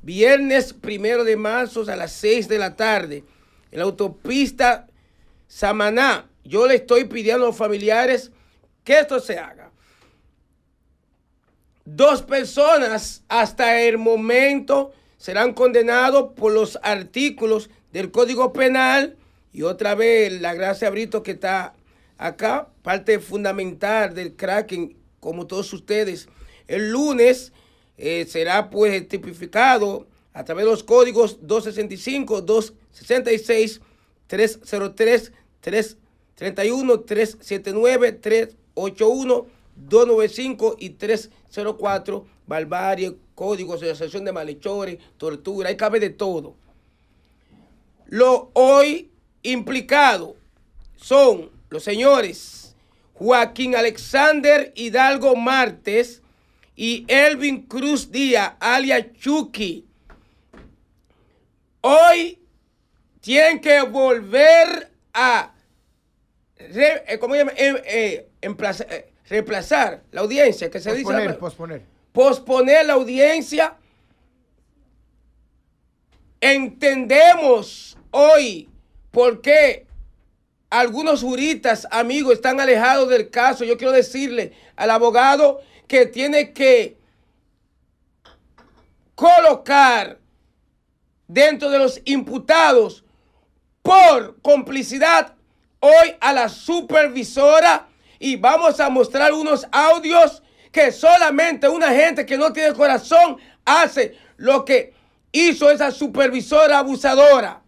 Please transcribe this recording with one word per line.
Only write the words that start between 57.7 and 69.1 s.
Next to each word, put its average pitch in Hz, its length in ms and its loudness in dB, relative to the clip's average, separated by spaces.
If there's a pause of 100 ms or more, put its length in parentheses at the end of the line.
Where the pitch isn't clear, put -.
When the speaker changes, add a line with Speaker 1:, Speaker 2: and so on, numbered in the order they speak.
Speaker 1:
Díaz, 233 520 -2
alias 247 460 -2 (120)
Chucky. 220 640 -8 (2000)
Hoy 339 600 4 (800)
tienen 302 400 0
que 285 220 2
volver 269 1080 2 (240)
a 240 400 -2 (1000)
re-, 277 540 -2
eh, 220 100 -8
¿cómo 240 140 -6
se 285 60 0
llama? 285 180 0
Em-, 277 260 0
eh, 202 460 -6 (120)
emplaza-, 202 480 -8
eh, - 220 -16 (160)